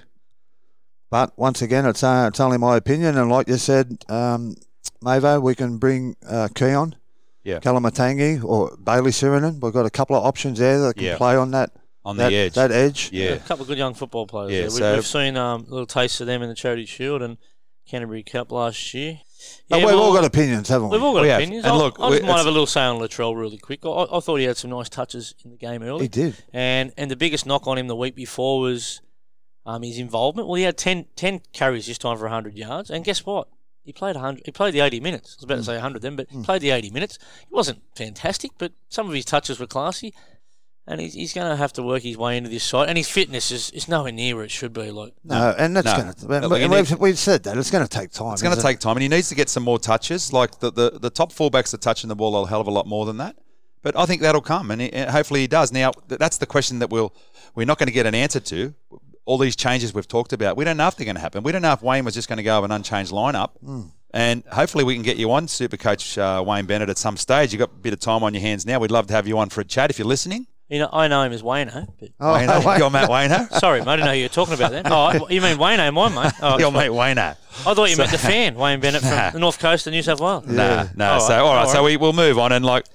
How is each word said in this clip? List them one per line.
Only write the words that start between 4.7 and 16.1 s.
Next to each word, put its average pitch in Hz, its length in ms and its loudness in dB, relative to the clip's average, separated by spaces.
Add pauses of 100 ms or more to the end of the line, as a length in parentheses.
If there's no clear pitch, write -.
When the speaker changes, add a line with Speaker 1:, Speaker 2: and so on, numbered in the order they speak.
Speaker 1:
Mavo, 135 380 4
we 127 120 2
can 120 240 -4
bring, 127 380 0 (100)
uh, 110 280 -2
Keon 139 420 0 (480)
Speaker 2:
Yeah. 90 160 -6
Speaker 1:
Kalamatangi 127 840 0
or 107 400 0
Bailey 123 280 2
Sirinen. 143 500 0
We've 117 120 -4
got 120 140 2
a 107 40 -2
couple 135 260 0
of 104 80 2
options 131 340 -2
there 135 220 4
that 131 140 0
can 98 100 -6
Speaker 2:
Yeah. 87 140 -2
Speaker 1:
play 123 180 4
on 131 140 0
that, 131 200 0 (340)
Speaker 2:
On 101 120 -8
the 120 80 2
Speaker 1:
that, 123 80 4
Speaker 2:
edge. 98 220 2
Speaker 1:
that 127 180 4
edge. 139 400 2
Speaker 2:
Yeah. 92 200 -2
Speaker 3:
A 80 60 -4
couple 143 240 -6
of 127 60 -10
good 139 100 -6
young 131 160 -4
football 117 320 -8
players 101 260 -8
Speaker 2:
Yeah, 95 100 -2
Speaker 3:
there. 92 80 -4
We, 113 80 -6
Speaker 2:
so 104 160 2
Speaker 3:
we've 110 120 0
seen, 135 300 -2
um, 120 320 -4
little 127 180 -8
taste 123 340 -2